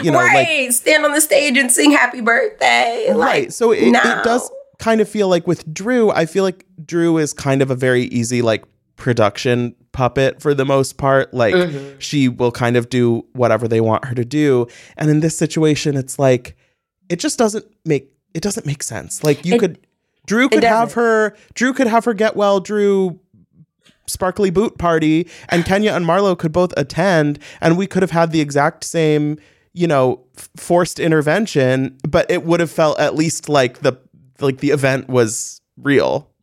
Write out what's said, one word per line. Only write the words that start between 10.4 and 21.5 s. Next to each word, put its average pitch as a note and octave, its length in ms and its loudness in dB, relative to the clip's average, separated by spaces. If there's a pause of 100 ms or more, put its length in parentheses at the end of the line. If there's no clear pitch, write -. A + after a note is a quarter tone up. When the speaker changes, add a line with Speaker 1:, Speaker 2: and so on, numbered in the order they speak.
Speaker 1:
for D3 120 0
the C#3 120 -2
most C3+ 320 0
part. C3+ 360 0
Like, A#2+ 220 2
Speaker 2:
Mm-hmm. C#3+ 440 -4
Speaker 1:
she C#3 300 0
will A#2+ 220 -2
kind A#2+ 260 0
of A#2+ 120 0
do A#2+ 440 0
whatever A#2 340 0
they A2+ 140 0
want A2 240 0
her B2+ 80 -10
to A#2 120 -4
do. C3 420 0 (300)
And D#3 120 0
in D3+ 120 2
this D#3+ 140 -2
situation, D3+ 640 0
it's C3 220 -8
like, B2+ 360 0 (540)
it F3 100 -4
just D4+ 200 -4
doesn't A3 260 -2 (200)
make, D3 260 -4 (240)
it E3 80 -6
doesn't - 240 -6
make C#3+ 160 -6
sense. - 400 -10
Like, D3+ 220 0
you F#3 100 2
Speaker 2:
It, A#3 40 2
Speaker 1:
could, F#3 200 -2 (480)
Drew A#3 180 2
Speaker 2:
it C#4 60 -2
Speaker 1:
could G#3+ 120 4
have A#3 260 2
Speaker 2:
doesn't. A#3 120 -4
Speaker 1:
her, G#3+ 360 0 (180)